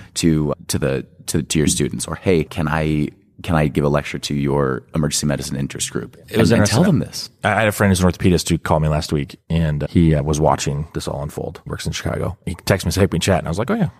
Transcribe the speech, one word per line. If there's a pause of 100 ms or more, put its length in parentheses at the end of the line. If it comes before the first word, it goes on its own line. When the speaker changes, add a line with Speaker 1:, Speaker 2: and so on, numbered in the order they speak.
(140)
Speaker 1:
to, (140)
to
the, (200)
to,
to
your
students?"
Or,
"Hey,
can
I, (340)
can
I
give
a
lecture
to
your (100)
emergency
medicine
interest
group?" (140)
Speaker 2:
It
was
Speaker 1:
And,
and
Speaker 2:
interesting.
Speaker 1:
tell
them
this. (140)
Speaker 2:
I,
I
had
a
friend
who's
an
orthopedist
who
called
me
last
week, (100)
and
he,
uh,
was
watching
this
all
unfold.
Works
in
Chicago.
He
texted
me,
said,
"Hey,
can
we
chat?"
And
I
was
like,
"Oh
yeah." (120)